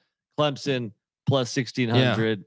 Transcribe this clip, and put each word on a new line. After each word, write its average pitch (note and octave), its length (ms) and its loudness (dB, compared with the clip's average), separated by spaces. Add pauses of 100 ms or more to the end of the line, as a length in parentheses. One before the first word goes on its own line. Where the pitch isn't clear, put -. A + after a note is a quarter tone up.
(380)
Clemson C3 520 -2 (380)
plus C3 220 2
sixteen B2 400 -2
hundred. A2 560 2